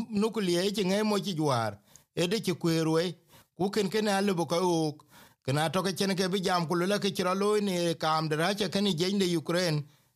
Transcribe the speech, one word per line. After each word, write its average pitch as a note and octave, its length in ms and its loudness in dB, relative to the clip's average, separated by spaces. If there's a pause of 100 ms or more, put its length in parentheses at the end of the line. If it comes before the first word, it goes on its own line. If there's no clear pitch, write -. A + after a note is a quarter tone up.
(100)
nuclear G3 640 0
ci G3+ 120 -2
ngai G3 200 2
mo G#3 140 0
ci F#3+ 160 -4
jwar. B2 440 0 (360)
E E3+ 120 0
de G#3+ 140 -2
ci F3+ 120 -2
kwer D#3+ 360 0
we. E3 280 0 (400)
Ku G3 140 -2
ken G3+ 180 0
ken G#3+ 200 0
a G3 120 2
lebo F#3 260 0
ko E3+ 100 -2 (320)
ok. D3 160 -8 (400)
Kena D3+ 260 0
toke F#3 260 -2
chen G3 200 0
ke F#3 120 0
bi F#3+ 120 -2
jam F3 260 0
ku E3 80 -2
lula F#3 240 2
ke G3 160 -2
chira F#3 200 0
loy G#3 260 0
ni F3 340 0
kam D#3+ 340 0
de D3+ 80 0
racha G3 320 0
ke G3 120 -2
ni G3+ 140 2
jeng F#3 240 0
de F3+ 180 2
Ukraine. D#3+ 480 0 (320)